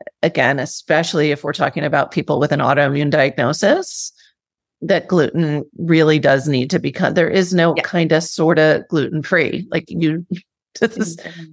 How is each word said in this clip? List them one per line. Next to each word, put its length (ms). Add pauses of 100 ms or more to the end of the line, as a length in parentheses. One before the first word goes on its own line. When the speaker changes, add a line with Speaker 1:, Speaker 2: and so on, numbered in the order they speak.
(240)
Speaker 1:
again, 360
especially 720
if 120
we're 100
talking 320
about 260
people 280
with 120
an 100
autoimmune 500
diagnosis, 1000 (680)
that 260
gluten 560 (140)
really 420
does 280
need 240
to 80
become, 340
there 160
is 240
no 240
Speaker 2:
Yeah. 60
Speaker 1:
kinda, 380
sorta 680
gluten-free. 840
Like, 180
you, 360 (280)
<laughs> 280
this 160
is, 200
Speaker 2:
Mm-hmm. 360